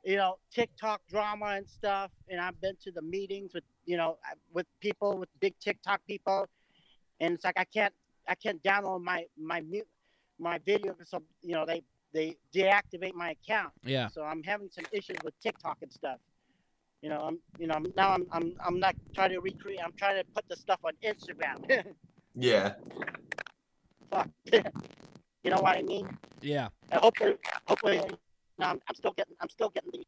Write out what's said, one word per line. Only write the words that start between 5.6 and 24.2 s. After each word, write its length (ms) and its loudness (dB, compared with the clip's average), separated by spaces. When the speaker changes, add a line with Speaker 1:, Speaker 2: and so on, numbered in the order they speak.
Speaker 1:
people, 400 -2
and 140 2
it's 100 -6
like 140 0
I 60 0
can't, 280 0
I 60 0
can't 280 -4
download 400 2
my, 220 -2
my 220 -4
mu-, 180 -6
my 260 -2
video, 300 2
so, 160 -6
you 120 -4
know, 120 0
they, 160 -2
they 240 -2
deactivate 600 2
my 160 -6
account. 420 -4
Speaker 2:
Yeah. 260 0
Speaker 1:
So 140 -10
I'm 200 -6
having 280 -4
some 220 -10
issues 320 -6
with 160 -4
TikTok 420 -4
and 100 -16
stuff. 260 -6
You 80 -6
know, 100 -2
I'm, 180 -6
you 80 -6
know, 80 0
I'm, 120 -2
now 160 6
I'm, 200 0
I'm, 220 -2
I'm 160 0
not 140 4
trying 160 4
to 100 -4
recreate. 440 -8
I'm 80 -8
trying 240 2
to 80 -2
put 140 -6
the 80 -8
stuff 280 0
on 80 0
Instagram. 840 -2
<laughs> 60 -20
Speaker 3:
Yeah. 380 6
Speaker 1:
Fuck. 180 0